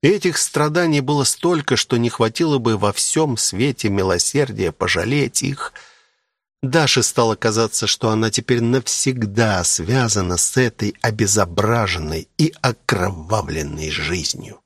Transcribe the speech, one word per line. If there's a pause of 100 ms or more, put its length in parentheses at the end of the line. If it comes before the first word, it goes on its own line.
Этих
страданий
было
столько,
что
не
хватило
бы
во
всем
свете
милосердия
пожалеть
их. (880)
Даше
стало
казаться,
что
она
теперь
навсегда
связана
с
этой
обезображенной
и
окровавленной
жизнью.